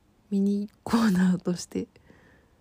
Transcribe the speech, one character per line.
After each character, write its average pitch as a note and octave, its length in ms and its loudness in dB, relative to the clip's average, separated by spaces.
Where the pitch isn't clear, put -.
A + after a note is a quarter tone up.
ミ G3+ 100 0
ニ G3+ 300 0
コ - 140 -2
ー A3+ 140 2
ナ F#3 240 4
ー E3+ 40 -2
と F3+ 160 -4
し - 120 -10
て F#3+ 200 -8